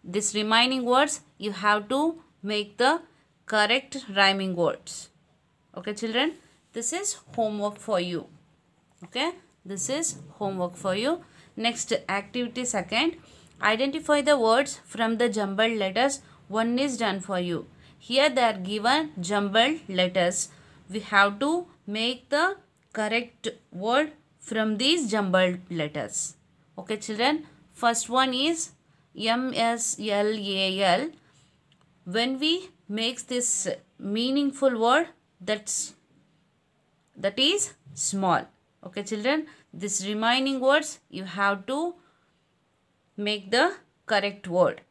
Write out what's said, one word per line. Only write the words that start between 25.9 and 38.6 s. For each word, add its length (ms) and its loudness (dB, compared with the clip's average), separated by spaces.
Okay, 200 -6
children. 500 -2
First 380 0
one 240 2
is 380 -2
M 380 0
S 460 0
L 360 0
A 460 -2
L. 280 2
When 340 -2
we 320 -2
make 400 -4
this 400 -2
meaningful 800 0
word, 300 4
that's, 540 -6
that 220 -4
is 360 0
small. 520 0